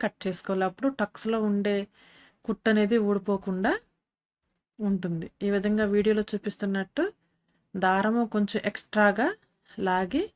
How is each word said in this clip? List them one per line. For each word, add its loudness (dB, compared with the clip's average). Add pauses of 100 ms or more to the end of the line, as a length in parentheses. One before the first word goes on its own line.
కట్ -4
చేసుకోవాలి. -2
అప్పుడు -2 (100)
టక్స్లో -4 (100)
ఉండే 2 (720)
కుట్టు -2
అనేది 4 (100)
ఊడిపోకుండా 0 (1160)
ఉంటుంది. -2 (180)
ఈ 0
విధంగా 0
వీడియోలో 2
చూపిస్తున్నట్టు -4 (800)
దారము 2 (120)
కొంచెం 0 (100)
ఎక్స్ట్రాగా 2 (600)
లాగి 0 (120)